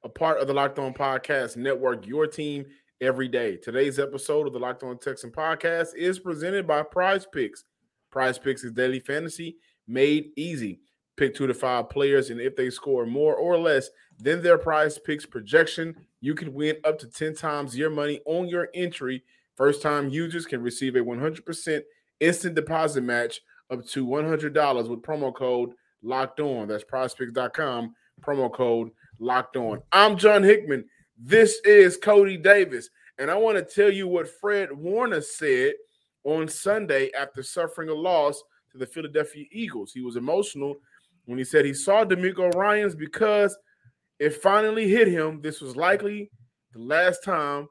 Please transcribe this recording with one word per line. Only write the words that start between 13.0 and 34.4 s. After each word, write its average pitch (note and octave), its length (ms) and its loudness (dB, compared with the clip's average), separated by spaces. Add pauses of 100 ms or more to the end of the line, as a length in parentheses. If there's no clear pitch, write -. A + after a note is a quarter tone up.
more C#3+ 300 0
or F3 200 0
less E3 360 0 (260)
than D#3 240 -2
their F3 160 6
Prize D#3 400 0
Picks D3 300 -8
projection, D#3+ 680 0 (260)
you C#3+ 120 -4
can D3+ 220 -10
win D3+ 300 -2
up D#3 120 2
to C3 100 -16
ten D#3 280 -8
times C#3+ 420 -6
your D#3 140 -2
money D3 340 -4
on F3 220 -4
your F3 260 -4
entry. C#3+ 500 -6 (320)
First-time C#3+ 540 2
users E3 380 -6
can A#2+ 160 -8
receive B2 320 -4
a B2 80 4
one A#2+ 160 -6
hundred D#3 260 -6
percent D#3+ 400 -6 (340)
instant E3+ 360 0
deposit D3+ 460 -2
match A#2+ 400 -4 (300)
up A#2+ 120 -10
to C3+ 220 -6
one D3 220 -2
hundred D3+ 260 -4
dollars C#3 340 2
with A#2 140 -8
promo D3 320 -6
code B2 380 -2 (320)
Locked C3 360 -4
On. B2+ 280 -4
That's G#2 160 -6
prize C3 320 -6
picks A#2+ 160 -8
dot B2 240 -4
com, B2 400 -4 (260)
promo C3+ 320 -2
code A#2 380 0 (260)
Locked B2+ 400 -2
On. A2 240 -4 (100)
I'm G3+ 260 6
John G3+ 260 6
Hickman. F#3+ 420 6 (320)
This G#3+ 480 6
is G3 320 10
Cody G3+ 400 6
Davis, E3 540 4 (260)
and C#3 140 -2
I F3+ 40 0
wanna G#3+ 280 0
tell G3+ 260 4
you G3 180 -2
what F3 220 -2
Fred G3+ 420 -4